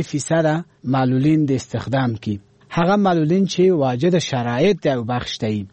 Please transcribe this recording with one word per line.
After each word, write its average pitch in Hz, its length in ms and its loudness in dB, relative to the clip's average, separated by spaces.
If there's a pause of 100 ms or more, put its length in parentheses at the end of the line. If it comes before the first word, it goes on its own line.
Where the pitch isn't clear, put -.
(100)
فیصده 156 440 0 (300)
معلولین 135 600 2
د 135 80 0
استخدام 123 640 -4
کی. 104 260 -6 (300)
هغه 175 260 2
معلولین 180 500 2
چې 180 240 2
واجد 147 480 2
شرایط 139 640 -2
دی 151 80 0
او 123 140 -2
بخش 120 360 -6
دی. 107 320 -4